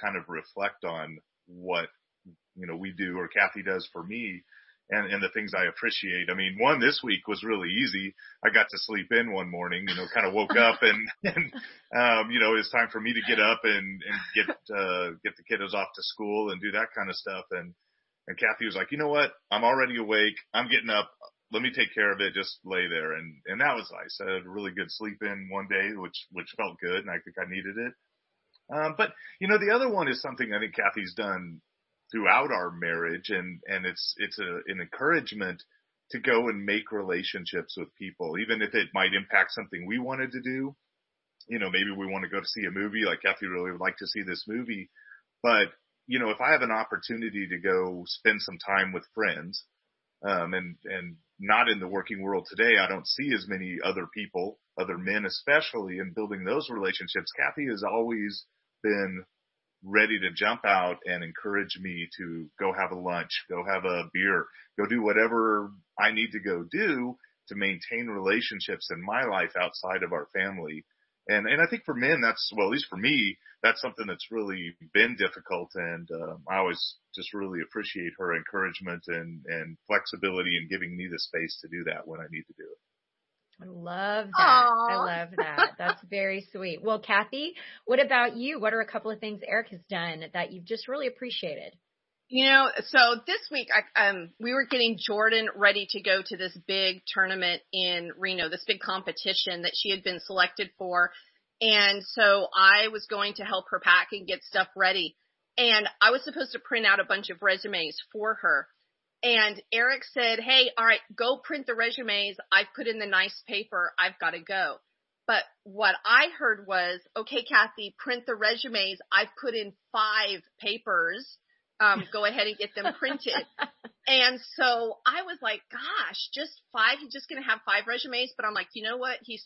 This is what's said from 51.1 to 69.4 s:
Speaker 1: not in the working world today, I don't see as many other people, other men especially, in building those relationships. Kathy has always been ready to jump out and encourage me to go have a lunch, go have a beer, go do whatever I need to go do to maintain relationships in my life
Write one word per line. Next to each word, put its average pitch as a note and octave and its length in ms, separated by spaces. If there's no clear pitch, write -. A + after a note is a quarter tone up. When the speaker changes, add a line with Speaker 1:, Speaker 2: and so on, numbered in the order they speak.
Speaker 1:
not G#2+ 300
in G#2 100
the F2+ 80
working F#2+ 340
world F#2+ 280
today, A2 280
I F#2+ 100
don't F#2+ 200
see C3+ 260
as F#2+ 140
many F#2 360
other F#2 300
people, G2 460
other F2+ 180
men G2 280
especially, G#2+ 720
in F#2+ 140
building G#2 320
those B2+ 240
relationships. F#2+ 680
Kathy G2 320
has G#2 140
always G#2+ 640
been G2 400
ready G#2 360
to F2+ 140
jump G#2+ 320
out F2+ 400
and F2+ 180
encourage G2 580
me F2 260
to E2 300
go F#2+ 140
have F#2+ 180
a F2+ 80
lunch, F2 320
go F2+ 160
have F#2+ 200
a F2 280
beer, F#2 320
go G#2 60
do A2+ 160
whatever A2 720
I G#2+ 120
need A2 200
to G#2+ 80
go F#2 320
do C3+ 460
to G2+ 60
maintain G2+ 520
relationships G2+ 840
in F2 120
my A2+ 220
life F#2+ 340